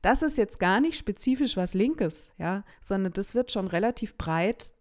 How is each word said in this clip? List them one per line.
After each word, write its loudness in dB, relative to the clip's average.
Das 4
ist 0
jetzt 0
gar 4
nicht 2
spezifisch 0
was -2
Linkes, 0
ja, -4
sondern -2
das -6
wird 0
schon -2
relativ -2
breit -2